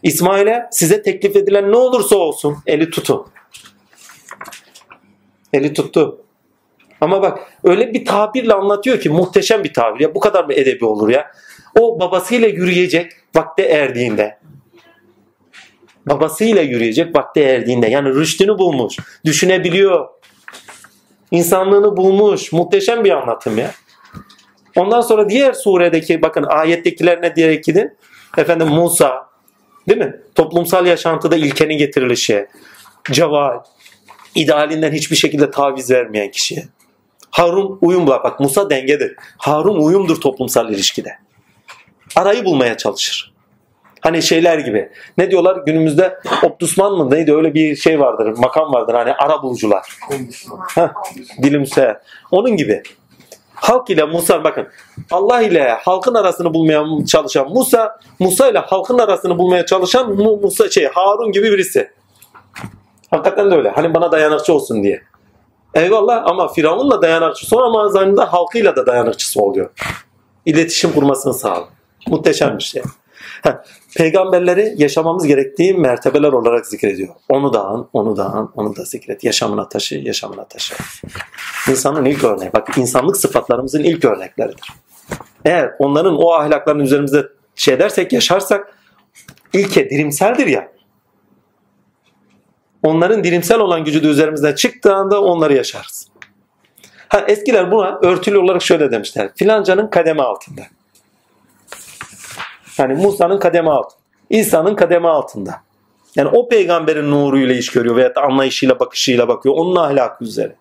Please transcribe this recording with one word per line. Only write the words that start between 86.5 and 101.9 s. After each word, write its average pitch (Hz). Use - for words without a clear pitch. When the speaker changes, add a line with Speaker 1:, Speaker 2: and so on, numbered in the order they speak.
Speaker 1:
üzerimizde 139
şey 131
dersek, 196
yaşarsak, 196
ilke 190
dirimseldir 190
ya. 123
Onların 175
dirimsel 175
olan 170
gücü 151
de 151
üzerimizden 147
çıktığı 202
anda 196
onları 165
yaşarız. -
Ha, 202
eskiler 202
buna 202
örtülü 185
olarak 180
şöyle 151
demişler. 101
Filancanın 202
kademe 160
altında. -